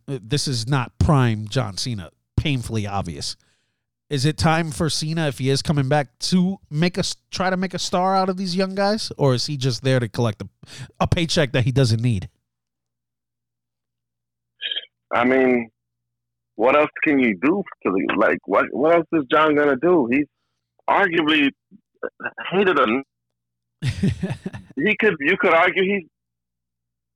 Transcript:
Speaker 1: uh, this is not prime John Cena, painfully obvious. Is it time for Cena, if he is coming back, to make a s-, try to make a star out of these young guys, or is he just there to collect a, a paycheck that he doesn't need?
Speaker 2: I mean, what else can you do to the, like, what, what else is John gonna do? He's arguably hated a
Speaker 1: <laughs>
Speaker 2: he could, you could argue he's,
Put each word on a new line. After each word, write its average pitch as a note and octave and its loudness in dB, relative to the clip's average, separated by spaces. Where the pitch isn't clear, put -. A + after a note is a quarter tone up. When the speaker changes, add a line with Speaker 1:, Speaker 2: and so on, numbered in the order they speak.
Speaker 1:
uh, C#3 -8
this A2+ -4
is A#2 -4
not C3 -4
prime A#2 2
John G#2 -4
Cena, G2 -8
painfully A2+ -2
obvious. F#2 -6
Is C#3 -2
it D#3 0
time D#3+ 0
for D3+ -4
Cena, D#3+ -4
if C3+ -6
he C3 -2
is C3+ 0
coming C#3+ 0
back, D3 -2
to F3+ 0
make E3 0
a - -6
s-, - -4
try F#3 -2
to F#3 -2
make F#3 -4
a F3 -6
star F#3+ 0
out F#3+ 0
of F#3 -4
these F#3 -4
young F#3+ -2
guys, G3+ -2
or C#3 4
is A#2+ -2
he D3+ -4
just B2+ -2
there C3 2
to A#2+ -2
collect A2+ -2
a, F#2+ -12
a F#3 2
paycheck E3 0
that C3 2
he C3 0
doesn't A#2+ 2
need? A#2 -2
Speaker 2:
I A#2+ 0
mean, B2+ 2
what B2+ 2
else D3 4
can C#3+ 2
you A2+ 2
do F#3 0
to G#2+ 0
the, F2+ -2
like, F2+ 2
what, A#2 2
what D#3 2
else E3+ 0
is D#3+ 2
John D#3 4
gonna D3 2
do? E3 4
He's C#3 2
arguably D#3 2
hated F3+ 2
a B2 2
Speaker 1:
<laughs> - -6
Speaker 2:
he G#3+ 0
could, G#3 2
you D#3 0
could F3+ 4
argue F3 2
he's, F#3+ -2